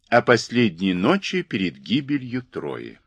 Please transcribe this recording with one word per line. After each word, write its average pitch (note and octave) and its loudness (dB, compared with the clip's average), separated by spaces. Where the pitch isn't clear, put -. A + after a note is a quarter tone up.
о A#2+ 6
последней A2 2
ночи F3+ 0
перед F#2+ -4
гибелью B2+ -4
Трои. B1 -12